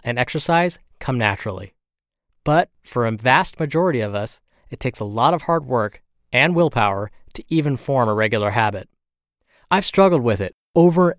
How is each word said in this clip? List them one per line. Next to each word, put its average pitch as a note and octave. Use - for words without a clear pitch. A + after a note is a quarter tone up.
and A#2+
exercise E3+
come B2+
naturally. G2
But D#3
for B2
a A2+
vast B2+
majority D#3+
of G#2
us, G#2
it A#2+
takes -
a G#2+
lot A#2
of E3
hard E3
work A#2
and D3+
willpower G#2
to -
even D3
form B2+
a G#2+
regular G#2+
habit. G#2
I've F#3+
struggled F3
with G#2+
it F#2+
over F3